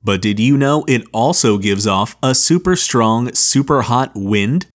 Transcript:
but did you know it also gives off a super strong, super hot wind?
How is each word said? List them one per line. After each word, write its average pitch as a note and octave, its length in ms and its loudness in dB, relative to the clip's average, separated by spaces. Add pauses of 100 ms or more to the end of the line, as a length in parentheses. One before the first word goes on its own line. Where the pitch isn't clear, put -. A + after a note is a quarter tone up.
but G2 200 0
did G#2 160 0
you C3+ 180 2
know C#3+ 300 0
it B2 260 0
also A2+ 460 0
gives G2+ 260 -2
off G2+ 380 -2
a C3 100 0
super F3 420 0
strong, A#2 600 0
super C3+ 480 0
hot B2 320 -2
wind? G#2 600 0